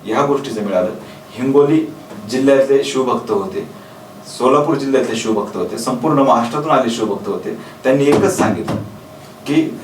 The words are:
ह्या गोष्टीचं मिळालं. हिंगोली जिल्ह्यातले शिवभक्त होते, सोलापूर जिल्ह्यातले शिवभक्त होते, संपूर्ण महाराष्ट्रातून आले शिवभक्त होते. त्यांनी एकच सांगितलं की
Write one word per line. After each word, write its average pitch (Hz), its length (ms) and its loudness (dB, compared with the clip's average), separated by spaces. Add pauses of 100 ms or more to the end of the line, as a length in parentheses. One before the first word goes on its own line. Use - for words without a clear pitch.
ह्या 113 200 -2
गोष्टीचं 123 380 -2
मिळालं. 98 280 0 (400)
हिंगोली 143 560 2 (440)
जिल्ह्यातले 135 540 4
शिवभक्त 120 460 -2
होते, 98 380 -2 (680)
सोलापूर 147 360 2
जिल्ह्यातले 127 420 0
शिवभक्त 104 400 -2
होते, - 220 -4
संपूर्ण 139 400 0
महाराष्ट्रातून 139 520 2
आले 123 200 2
शिवभक्त 101 380 -4
होते. 107 300 -6 (260)
त्यांनी 139 200 4
एकच 101 340 4
सांगितलं - 380 0 (680)
की 151 380 0